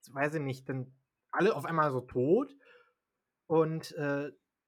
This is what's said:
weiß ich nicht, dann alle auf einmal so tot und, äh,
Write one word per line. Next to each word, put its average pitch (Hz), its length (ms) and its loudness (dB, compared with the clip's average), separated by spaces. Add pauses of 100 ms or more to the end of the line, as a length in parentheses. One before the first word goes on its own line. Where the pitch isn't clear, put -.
(120)
weiß 147 220 0
ich 160 80 -2
nicht, 135 260 -6
dann 131 260 -6 (380)
alle 175 240 4
auf 139 100 -6
einmal 151 260 2
so 127 100 0
tot 156 540 2 (880)
und, 160 460 0
äh, 143 400 -4 (360)